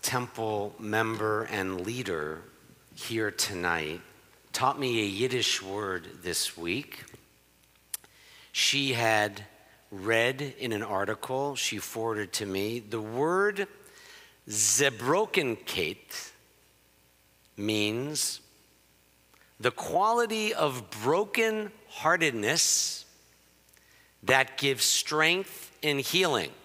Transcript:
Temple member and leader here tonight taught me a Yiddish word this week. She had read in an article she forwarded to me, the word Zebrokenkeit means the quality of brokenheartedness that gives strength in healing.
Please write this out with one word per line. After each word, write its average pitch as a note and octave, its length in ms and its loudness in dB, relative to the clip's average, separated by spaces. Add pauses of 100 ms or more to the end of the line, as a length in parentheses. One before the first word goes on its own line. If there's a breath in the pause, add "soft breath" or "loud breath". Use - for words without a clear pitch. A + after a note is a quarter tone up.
Temple A2 760 -2
member A2 680 0
and F#2+ 360 -2
leader F2+ 600 -4 (520)
here A2 380 -2
tonight F2 720 -2 (520)
taught C#3 260 2
me B2 220 2
a G#2+ 40 2
Yiddish A2+ 580 0
word F#2+ 440 -4 (140)
this - 340 -2
week. F2 500 -6 (1500 loud breath)
She C#3 420 2
had G#2+ 520 2 (440 loud breath)
read A#2 680 0
in A#2+ 140 -2
an G#2 100 -2
article A2 720 -2
she A2 240 -2
forwarded A2 540 -4
to G#2+ 120 -2
me, G2+ 360 -2
the G#2+ 200 -6
word F3+ 680 0 (800 loud breath)
Zebrokenkeit A#2+ 1800 0 (1300)
means G#2+ 840 -2 (1160 soft breath)
the A#2+ 120 2
quality A3 840 2
of C3 380 0
brokenheartedness E3 2250 0 (1160 soft breath)
that C3 380 2
gives C3+ 240 2
strength - 1000 2
in D3+ 160 2
healing. C#3 540 2 (140)